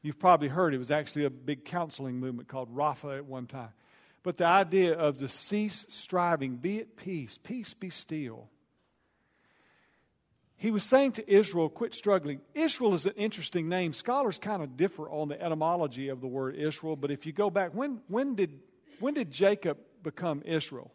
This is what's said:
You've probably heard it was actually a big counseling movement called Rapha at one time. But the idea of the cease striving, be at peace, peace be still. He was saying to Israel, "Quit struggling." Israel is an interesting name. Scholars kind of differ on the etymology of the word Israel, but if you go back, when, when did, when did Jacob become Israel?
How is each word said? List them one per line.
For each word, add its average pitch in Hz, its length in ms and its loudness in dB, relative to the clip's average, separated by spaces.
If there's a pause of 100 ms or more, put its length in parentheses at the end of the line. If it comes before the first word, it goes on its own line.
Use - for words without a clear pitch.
You've 151 180 -6
probably 147 280 6
heard 160 240 2
it 131 60 0
was 127 140 -2
actually 147 320 0
a 139 60 2
big 127 340 -8
counseling 139 560 -6
movement 127 280 -8
called 127 240 -10
Rapha 143 460 -2
at 143 60 -12
one 131 240 -10
time. 120 240 -14 (500)
But 180 140 -4
the 170 100 4
idea 180 500 6
of 147 220 2
the 135 80 -6
cease 208 640 -2
striving, 160 720 0
be 190 200 -2
at 226 160 -12
peace, 156 420 -8
peace - 380 -10
be 185 160 -10
still. 120 580 -8 (2000)
He - 160 -2
was 214 140 2
saying 269 300 6
to - 140 -8
Israel, 175 400 6
"Quit 220 240 -4
struggling." 147 480 0 (140)
Israel 269 400 2
is 147 100 0
an 202 120 0
interesting 185 520 -4
name. 175 240 0
Scholars 247 460 0
kind 202 240 -4
of 127 140 -8
differ 160 340 -2
on 151 160 -4
the 143 160 -6
etymology 156 640 0
of 131 140 -6
the 131 80 -8
word 131 260 -4
Israel, 156 400 -4
but 143 160 -4
if 143 160 -6
you 160 60 -8
go 202 180 2
back, 175 240 -2
when, 254 320 -4
when 254 300 -2
did, 156 240 -2 (400)
when 269 120 0
did 226 200 -4
Jacob 190 440 2 (260)
become 156 420 -4
Israel? 151 500 -4